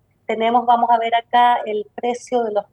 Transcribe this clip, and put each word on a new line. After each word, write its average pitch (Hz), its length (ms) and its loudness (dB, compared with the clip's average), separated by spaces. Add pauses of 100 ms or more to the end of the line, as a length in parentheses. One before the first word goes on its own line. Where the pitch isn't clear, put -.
(260)
tenemos, 226 400 0
vamos 233 240 2
a 233 80 4
ver 226 160 -2
acá 240 500 2
el 214 300 -6
precio 247 500 -4
de 214 80 -4
los 202 220 -2